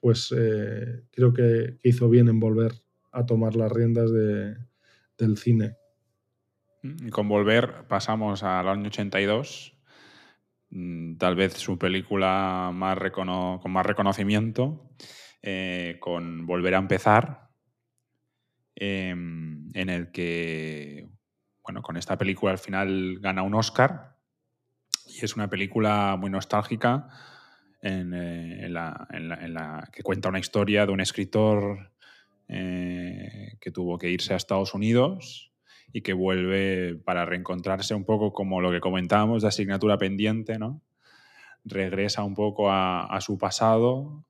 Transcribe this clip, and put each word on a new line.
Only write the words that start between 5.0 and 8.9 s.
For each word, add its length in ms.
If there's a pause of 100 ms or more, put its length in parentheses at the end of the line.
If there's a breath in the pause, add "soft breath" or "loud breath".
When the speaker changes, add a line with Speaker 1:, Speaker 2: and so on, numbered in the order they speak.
Speaker 1:
del 180
cine. 400 (1040)
Speaker 2:
Y 280
con 180
Volver 600
pasamos 560
al 240
año 180
ochenta 340